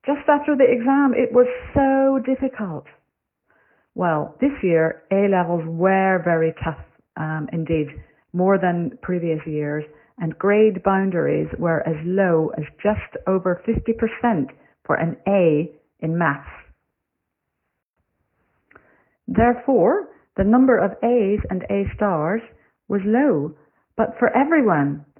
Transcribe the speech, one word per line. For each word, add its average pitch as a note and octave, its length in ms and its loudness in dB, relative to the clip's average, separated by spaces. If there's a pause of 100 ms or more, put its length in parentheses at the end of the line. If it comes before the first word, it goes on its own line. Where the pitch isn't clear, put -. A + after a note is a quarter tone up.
just C#4+ 240 -2
after D4 260 2
the C4 80 6
exam. B3+ 500 2
It - 160 0
was B3 160 6 (280)
so C4+ 500 2
difficult." B3+ 640 -4 (1080)
Well, D#3+ 460 -2
this C#4 120 2 (100)
year, E3 480 2
A-levels F3+ 560 2
were F#3+ 580 2
very E3 300 0 (100)
tough, D#3 160 -6 (360)
um, D#3 360 -6
indeed, D#3+ 360 -4 (440)
more F#3 240 2
than F3 460 -2
previous E3 440 -4
years, D3+ 380 -4 (340)
and D#3+ 200 -6
grade G3+ 440 2
boundaries E3+ 680 0 (100)
were E3 280 -2
as D#3+ 100 -2 (100)
low F3 500 0
as D3+ 80 -6 (180)
just - 340 -4 (100)
over F#3 300 0 (100)
fifty A3+ 260 -2
percent A3+ 580 -2 (340)
for - 120 -2
an E3 200 -4 (100)
A F3 440 2 (300)
in D#3+ 160 -4
maths. D3 320 -2 (2750)
Therefore, A#3+ 800 0 (280)
the G3 80 0
number A#3+ 340 4
of F#3+ 140 -2 (100)
A's G#3+ 380 0 (100)
and F#3 180 -4
A G3 260 -2
stars F#3+ 480 -2 (460)
was G3 160 -2
low, G#3 500 0 (420)
but - 220 -2
for - 160 0
everyone. G#3 680 2 (160)